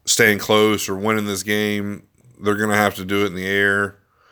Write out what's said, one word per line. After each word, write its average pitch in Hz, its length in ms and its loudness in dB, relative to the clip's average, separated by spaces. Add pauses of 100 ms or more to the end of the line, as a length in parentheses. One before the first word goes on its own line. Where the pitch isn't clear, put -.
staying 107 320 4
close 107 500 2
or 98 80 -4
winning 107 300 0
this 98 160 -6
game, 104 640 -4 (360)
they're 101 140 -2
gonna 104 220 0
have 104 200 2
to 95 100 -8
do 101 180 0
it 101 40 -2
in 87 60 -6
the 92 140 -6
air. 101 500 0 (340)